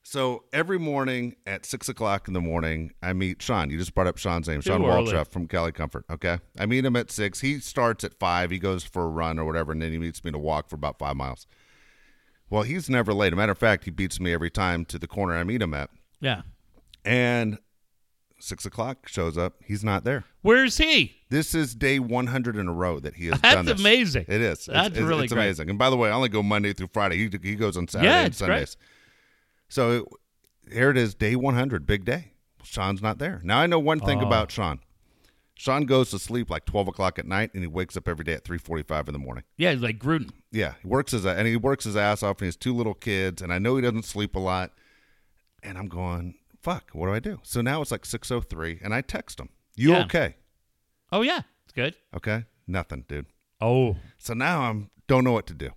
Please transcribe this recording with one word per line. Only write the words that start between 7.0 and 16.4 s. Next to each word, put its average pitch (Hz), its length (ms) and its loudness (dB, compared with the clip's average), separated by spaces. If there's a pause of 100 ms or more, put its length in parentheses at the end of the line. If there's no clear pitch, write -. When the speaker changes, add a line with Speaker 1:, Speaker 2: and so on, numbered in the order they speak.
Speaker 1:
six. 101 300 -4
He 139 180 -2
starts 117 440 0
at - 160 -10
five. 87 320 2
He 95 80 -4
goes 92 240 -2
for - 200 -4
a 82 40 0
run 80 320 -2
or 80 60 -2
whatever, 80 260 -2
and 80 100 -4
then 80 100 -4
he 80 80 -4
meets 82 240 -8
me 82 80 -6
to 73 80 -6
walk 76 300 -2
for - 60 -10
about 73 240 -6
five 71 160 -4
miles. 67 300 -8 (1040)
Well, 104 140 2
he's 151 260 -4
never 120 240 4
late. 98 200 4
A - 20 0
matter 101 160 4
of 95 60 0
fact, 107 280 4
he 92 60 -6
beats 92 280 -4
me 90 140 0
every 82 180 -2
time 87 340 0
to - 140 -10
the 87 80 -8
corner 92 280 -2
I 85 80 -2
meet 110 180 -2
him 85 120 -2
at. 71 160 -6 (320)
Speaker 2:
Yeah. 123 220 -4 (600)